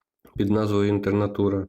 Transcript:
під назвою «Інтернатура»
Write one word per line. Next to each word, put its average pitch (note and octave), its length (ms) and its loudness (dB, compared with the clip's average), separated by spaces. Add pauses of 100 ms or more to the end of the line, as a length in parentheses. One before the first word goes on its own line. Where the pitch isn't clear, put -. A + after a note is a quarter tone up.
(360)
під G2+ 140 0
назвою G#2 380 2
«Інтернатура» G2+ 800 0